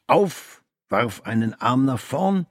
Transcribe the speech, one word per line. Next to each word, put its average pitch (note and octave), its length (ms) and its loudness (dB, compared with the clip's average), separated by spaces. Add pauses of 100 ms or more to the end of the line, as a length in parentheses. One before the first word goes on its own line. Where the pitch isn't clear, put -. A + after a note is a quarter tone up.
auf, - 560 0 (240)
warf A2 340 -2
einen A2+ 320 -2
Arm B2+ 300 0
nach C3 160 0
vorn F#3+ 500 -2